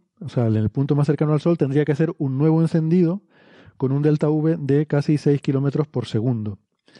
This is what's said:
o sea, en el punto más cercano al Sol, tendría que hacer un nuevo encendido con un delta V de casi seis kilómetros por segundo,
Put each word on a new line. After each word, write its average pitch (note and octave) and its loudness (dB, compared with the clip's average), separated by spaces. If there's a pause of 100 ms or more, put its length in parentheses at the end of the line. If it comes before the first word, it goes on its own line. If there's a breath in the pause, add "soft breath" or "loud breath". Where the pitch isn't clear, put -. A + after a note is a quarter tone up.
(200)
o C#3 -12
sea, A#2+ 0
en A2 2
el G#2+ 0
punto C#3 -2
más C#3+ 0
cercano D3+ 0
al D3+ 2
Sol, E3+ 0
tendría C#3+ 0
que D3 0
hacer D#3+ -2
un C3+ -4
nuevo D#3+ 2
encendido E3 0 (520 soft breath)
con C3 -2
un C#3+ 0
delta D3+ 2
V D#3 0
de C#3+ 0
casi D3 0
seis C#3+ 2
kilómetros C#3 -2
por A#2 -6
segundo, G#2+ -4 (400 soft breath)